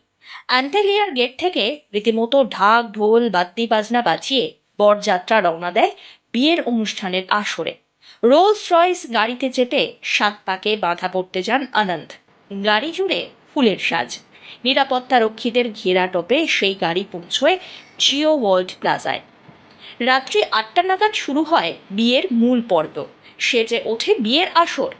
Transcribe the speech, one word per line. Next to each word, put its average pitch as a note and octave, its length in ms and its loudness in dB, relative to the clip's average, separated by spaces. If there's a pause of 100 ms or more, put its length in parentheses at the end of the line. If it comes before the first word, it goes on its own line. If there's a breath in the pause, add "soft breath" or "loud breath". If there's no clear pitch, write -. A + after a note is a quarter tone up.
(480 loud breath)
অ্যান্টেলিয়ার G4 640 0
গেট B3 280 -2
থেকে D4 400 -2 (140)
রীতিমতো A3+ 500 2
ঢাক, G#3+ 480 2
ঢোল, G#3+ 380 2
বাদ্যি F#3 380 -2
বাজনা A3+ 340 0
বাজিয়ে G#3 520 -2 (240)
বরযাত্রা G#3 640 2
রওনা F3 300 -2
দেয় C#4+ 200 2 (420 loud breath)
বিয়ের D4 280 2
অনুষ্ঠানের G3+ 680 -4
আসরে। G#3 460 -4 (480 soft breath)
রোলস F4+ 500 4
রয়েস F4 400 2
গাড়িতে A#3+ 360 -2
চেপে B3 520 0
সাত G#3 340 -2 (100)
পাকে G3 320 -2
বাঁধা F3+ 300 -2
পড়তে F#3 340 -6
যান A#3+ 320 -2
আনন্দ। F3 360 -2 (560)
গাড়ি G#3+ 260 0
জুড়ে E4+ 380 -4 (240)
ফুলের A3+ 240 2
সাজ। - 420 -4 (440 loud breath)
নিরাপত্তা B3+ 560 2
রক্ষীদের A3+ 540 0
ঘেরাটোপে F#3 720 0
সেই G3 280 0
গাড়ি F#3 360 -2
পৌঁছয় C4+ 480 -2 (400 loud breath)
জিও D4+ 420 2
ওয়ার্ল্ড F#3 380 2
প্লাজায়। D3 420 -2 (800 loud breath)
রাত্রি C4 440 0
আটটা - 400 0
নাগাদ F#4+ 300 0
শুরু D4 300 -2
হয় C#4+ 300 0 (180)
বিয়ের A#3+ 400 2
মূল A#3+ 300 2
পর্ব। D#3 440 -2 (320 loud breath)
সেজে A3+ 480 -2
ওঠে A3+ 340 0
বিয়ের C4+ 340 2
আসর। E4 460 0